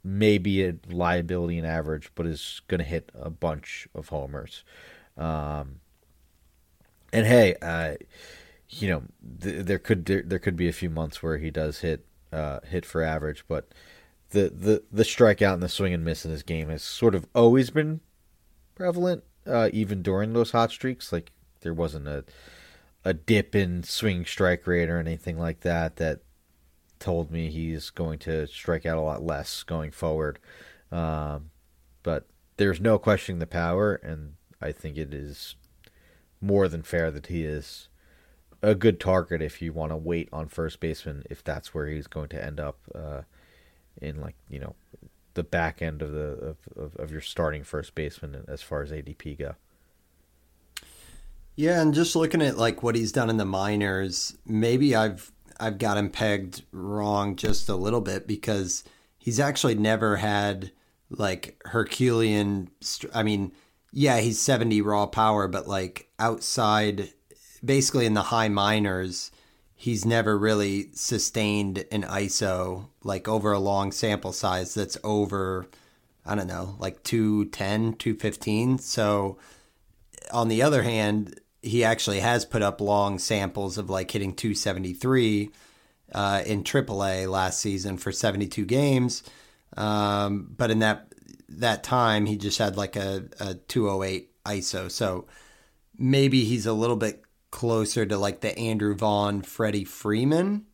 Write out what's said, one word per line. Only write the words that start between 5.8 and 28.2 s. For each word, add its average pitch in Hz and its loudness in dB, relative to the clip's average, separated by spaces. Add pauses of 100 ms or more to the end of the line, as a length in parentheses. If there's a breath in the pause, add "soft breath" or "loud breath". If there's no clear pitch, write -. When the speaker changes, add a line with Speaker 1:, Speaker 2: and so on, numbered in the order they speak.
Speaker 1:
and 110 4
hey, 117 8
uh, 82 -2 (760 loud breath)
you 101 -4
know, 78 0 (380)
th-, 90 -4
there 92 2
could, 90 2
there, 98 2
there 90 -2
could 92 0
be 87 2
a 80 0
few 87 -4
months 78 -6
where 80 -2
he 78 -4
does 76 -4
hit, 80 -2 (280)
uh, 76 -4
hit 90 -6
for 80 -2
average, 78 -4
but 78 -4 (600 loud breath)
the, 98 4
the, 104 2 (100)
the 107 4
strikeout 104 6
and 87 -2
the 90 -2
swing 92 0
and 82 -2
miss 80 -4
in 80 -6
his 76 -6
game 80 -4
has 78 -6
sort 113 4
of 87 -2
always 120 6
been 156 -2 (760)
prevalent, 180 0 (220)
uh, 117 4
even 101 0
during 101 0
those 117 2
hot 117 4
streaks. - -8
Like, 85 -4 (300)
there 85 -4
wasn't 80 -4
a, 71 -6 (800 loud breath)
a 92 2
dip 104 2
in 87 2
swing 90 -2
strike 90 2
rate 87 2
or 85 0
anything 82 -6
like 82 -4
that 82 -2
that 78 -2 (760)
told 85 -2
me 82 -4
he's 80 -6
going 80 -6
to 80 -4